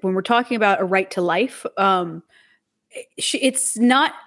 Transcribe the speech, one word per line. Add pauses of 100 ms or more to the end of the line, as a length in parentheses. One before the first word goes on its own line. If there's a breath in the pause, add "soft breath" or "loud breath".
when
we're
talking
about
a
right
to
life. (100)
Um, (960 soft breath)
she,
it's
not (120)